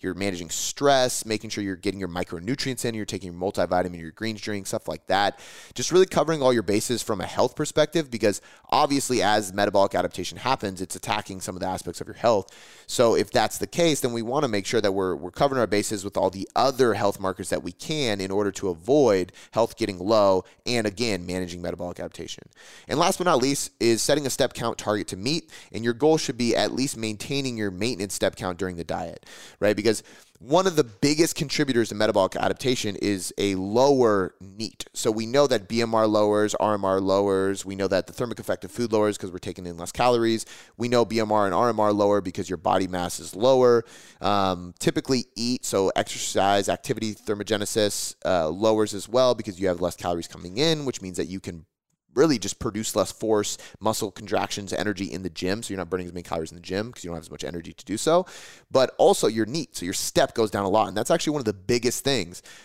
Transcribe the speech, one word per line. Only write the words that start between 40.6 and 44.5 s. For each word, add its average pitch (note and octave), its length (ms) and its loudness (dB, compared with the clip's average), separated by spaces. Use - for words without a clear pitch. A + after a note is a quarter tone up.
We A#2+ 120 -4
know A#2+ 160 4
B A2+ 160 0
M G#2+ 100 0
R G#2 160 4
and F#2 80 0
R A#2 140 4
M A2 100 0
R G#2 140 4
lower G2+ 280 4
because F#2 300 -6
your F2+ 60 -4
body F#2+ 320 0
mass F2 320 -6
is D#2 160 -14
lower. B2 480 4
Um, F#2 600 -2